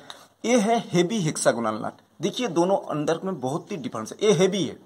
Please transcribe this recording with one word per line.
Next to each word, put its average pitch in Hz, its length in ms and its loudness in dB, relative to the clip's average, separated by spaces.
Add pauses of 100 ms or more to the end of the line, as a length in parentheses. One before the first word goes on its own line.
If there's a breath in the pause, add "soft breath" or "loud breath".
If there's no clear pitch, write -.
(440 loud breath)
ये 233 140 4
है 226 200 4 (100)
हेवी 175 320 2
हेक्सागोनल 117 640 0
नट। 107 160 -10 (200)
देखिए, 233 300 -2
दोनों 175 280 2 (100)
अंदर 151 360 -2
में 185 160 -6
बहुत 143 320 -4
ही 202 60 -4
डिफरेंस 117 340 -8
है। - 100 -14
ये 208 120 4
हेवी 185 300 2
है, 101 220 -8